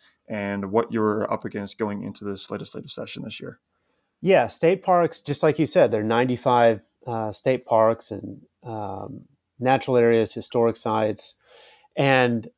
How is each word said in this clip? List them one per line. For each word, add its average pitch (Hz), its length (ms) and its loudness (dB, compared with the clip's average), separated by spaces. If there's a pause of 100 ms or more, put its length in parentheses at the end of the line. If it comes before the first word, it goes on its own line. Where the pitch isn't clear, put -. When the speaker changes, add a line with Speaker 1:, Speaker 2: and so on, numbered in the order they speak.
(300)
Speaker 1:
and 101 420 -4
what 113 220 0
you're 107 400 0
up 110 100 -6
against 101 360 -8
going 101 240 -6
into 101 200 -12
this 101 280 -8
legislative - 400 -10
session - 320 -12
this - 180 -14
year? - 180 -14 (600)
Speaker 2:
Yeah, 156 260 4
state 175 360 0
parks, 175 380 2
just 143 220 -4
like 156 140 2
you 156 80 2
said, 139 260 4
there 110 100 0
are - 20 -2
ninety-five, 117 800 4 (260)
uh, 113 240 -6
state 127 340 -2
parks 110 460 2
and, 104 300 -12 (220)
um, 101 580 -10 (400)
natural 131 360 2
areas, 117 360 4
historic 117 440 0
sites, 110 580 -4 (600)
and, 127 500 4 (100)